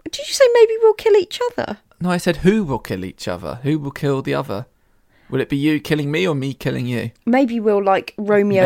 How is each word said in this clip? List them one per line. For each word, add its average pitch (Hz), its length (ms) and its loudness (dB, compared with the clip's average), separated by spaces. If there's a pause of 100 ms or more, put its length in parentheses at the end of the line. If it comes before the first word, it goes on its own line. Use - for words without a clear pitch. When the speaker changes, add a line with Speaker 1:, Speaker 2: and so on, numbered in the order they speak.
(100)
Speaker 1:
did 571 160 -10
you - 80 -8
say 554 100 6 (100)
maybe 453 260 6
we'll 440 140 6
kill 427 200 2
each 392 240 0 (140)
other? - 260 -6 (220)
Speaker 2:
No, 180 100 -2
I 175 60 2
said 175 220 0
who 208 260 2
will 135 160 -6
kill 92 240 -8
each - 240 -10
other? 87 340 -8
Who 147 160 0
will 143 140 -8
kill 139 280 -2
the 139 140 -6
other? 131 320 -6 (640)
Will 131 120 -2
it 123 80 -2
be 147 80 -2
you 147 220 2
killing 147 320 -2
me 170 160 -2
or 165 80 0
me 135 200 -4
killing 127 320 -4
you? 113 260 -4 (140)
Speaker 1:
Maybe 233 340 0
we'll, 208 240 2
like, 190 340 0
Romeo 202 480 2